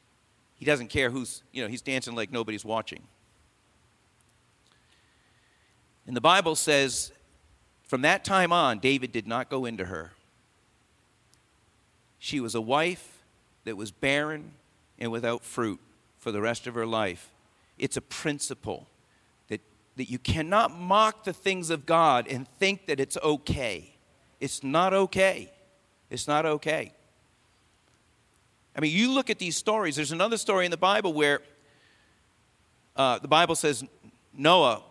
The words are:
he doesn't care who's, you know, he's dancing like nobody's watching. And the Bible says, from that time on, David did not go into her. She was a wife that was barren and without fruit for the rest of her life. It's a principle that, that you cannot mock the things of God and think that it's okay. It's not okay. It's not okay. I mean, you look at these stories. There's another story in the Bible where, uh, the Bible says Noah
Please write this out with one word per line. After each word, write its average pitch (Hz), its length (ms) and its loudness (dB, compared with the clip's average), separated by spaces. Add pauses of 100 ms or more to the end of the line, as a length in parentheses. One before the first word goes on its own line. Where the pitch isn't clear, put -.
(540)
he - 100 -18
doesn't 131 240 0
care 131 220 0
who's, 123 320 -10 (100)
you 131 100 -8
know, 107 60 -6
he's 117 140 -12
dancing 127 320 -6
like 110 160 -6
nobody's 110 340 -6
watching. 110 380 -8 (3000)
And 123 100 -8
the 120 40 0
Bible 165 340 6
says, 139 580 2 (720)
from 131 180 -2
that 180 220 2
time 185 280 2
on, 139 260 2
David 131 340 0
did 110 140 -6
not 117 220 -4
go 131 160 -4
into 107 220 -6
her. 87 260 -10 (2000)
She - 220 -6
was 113 140 -6
a 113 60 -2
wife 151 640 -2 (400)
that 110 120 -8
was 104 140 -10
barren 151 600 -4 (460)
and 117 140 -6
without 117 320 -4
fruit 110 360 -4 (380)
for 117 140 -8
the 104 80 -4
rest 117 260 -4
of 120 80 -10
her 113 120 -4
life. 107 440 -4 (480)
It's - 180 -6
a 139 40 -4
principle - 880 -8 (580)
that, - 140 -8 (340)
that 127 160 -8
you 123 80 -6
cannot 170 580 0
mock 196 460 2
the 185 100 -4
things 185 380 -2
of 156 160 -2
God 156 400 4
and 131 220 -8 (100)
think 196 280 0
that 143 120 -2
it's 135 200 -2
okay. 131 760 -2 (460)
It's - 240 -6
not 170 280 2
okay. 190 600 2 (580)
It's - 160 -8
not 147 180 2
okay. 151 480 -2 (1800)
I 135 60 -8
mean, 151 100 0
you 226 220 2
look 262 180 0
at - 80 -2
these 170 180 -6
stories. 208 400 -2
There's 147 160 -4
another 208 240 0
story 190 280 0
in 175 80 -2
the 165 40 0
Bible 190 360 2
where, 147 280 2 (1600)
uh, 127 220 2
the 139 100 -10
Bible 165 260 4
says 135 300 -2 (480)
Noah 139 580 4